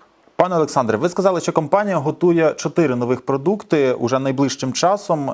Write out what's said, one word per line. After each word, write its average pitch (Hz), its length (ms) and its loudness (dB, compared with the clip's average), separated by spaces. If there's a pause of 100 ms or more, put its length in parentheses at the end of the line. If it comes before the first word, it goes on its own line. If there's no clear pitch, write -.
(360)
Пане 180 200 2
Олександре, 139 400 0
ви 143 120 0
сказали, 180 320 0
що 160 120 -4
компанія 180 440 0
готує 156 580 2
чотири 151 420 0
нових 123 240 0
продукти 139 720 0
уже 123 260 0
найближчим 135 540 -2
часом. 170 600 -2